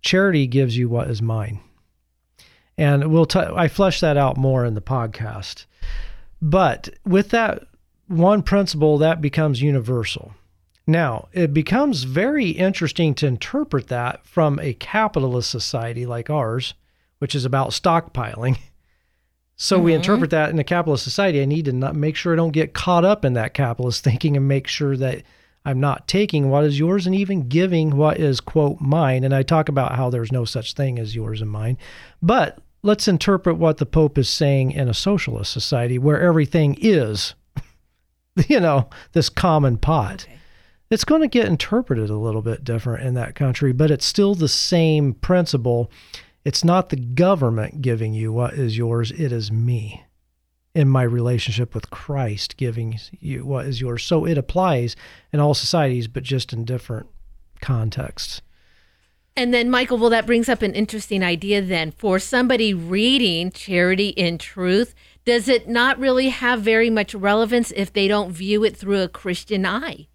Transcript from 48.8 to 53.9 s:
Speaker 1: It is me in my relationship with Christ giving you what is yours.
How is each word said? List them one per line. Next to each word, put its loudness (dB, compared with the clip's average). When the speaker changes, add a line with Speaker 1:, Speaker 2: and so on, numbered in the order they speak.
Speaker 1:
It -4
is -4
me -4
in 4
my 4
relationship -2
with -8
Christ -6
giving -6
you -8
what -6
is -6
yours. -6